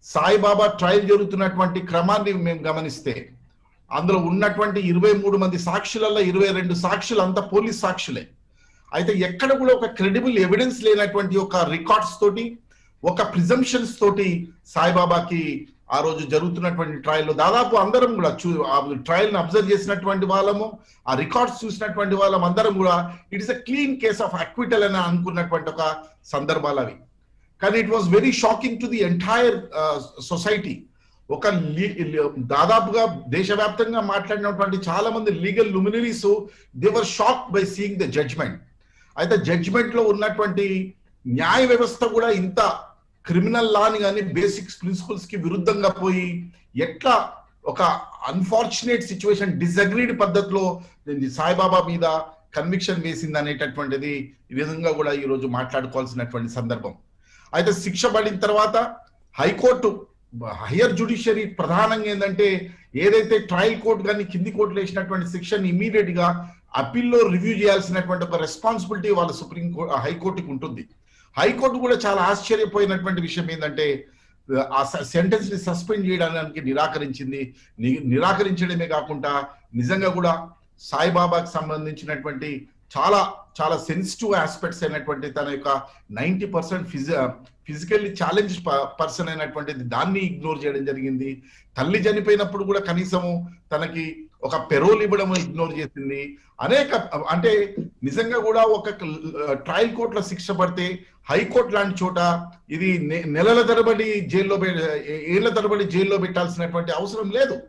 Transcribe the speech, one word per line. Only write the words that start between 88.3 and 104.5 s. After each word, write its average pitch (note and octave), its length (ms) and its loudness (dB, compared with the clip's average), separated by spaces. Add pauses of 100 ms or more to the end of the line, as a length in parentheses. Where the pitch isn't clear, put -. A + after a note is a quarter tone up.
ప-, C#3 200 0 (140)
person E3 320 -4
అయినటువంటిది D3+ 520 -8 (120)
దాన్ని F#3+ 240 0 (100)
ignore D3 340 -6
చేయడం C#3 260 -2
జరిగింది. C3+ 400 -4 (480)
తల్లి F3 280 0
చనిపోయినప్పుడు G#3 640 2
కూడా G3 100 2 (100)
కనీసము F3+ 420 -2 (400)
తనకి D#3+ 320 -4 (420)
ఒక D3+ 100 -2 (140)
పెరోల్ F3 360 6
ఇవ్వడం G3 240 0 (140)
ఇగ్నోర్ D#3+ 360 -4
చేసింది. C#3 420 -8 (420)
అనేక, C#4 300 2 (380)
అంటే F3 180 2 (560)
నిజంగా A3+ 320 -2 (100)
కూడా A3+ 140 4 (140)
ఒక G#3 140 -4 (720)
ట్రయల్ G#3+ 320 0
కోర్టులో A3+ 340 -4
శిక్ష F3+ 200 -10 (100)
పడితే F3+ 260 0 (440)
హైకోర్టు G#3 460 2
లాంటి G3 260 0
చోట F3+ 160 -2 (560)
ఇది F#3 160 0 (200)
నె-, E3+ 160 -4 (100)
నెలల A3+ 240 6 (100)
తరబడి A3 380 2 (240)
జైల్లో G3 300 2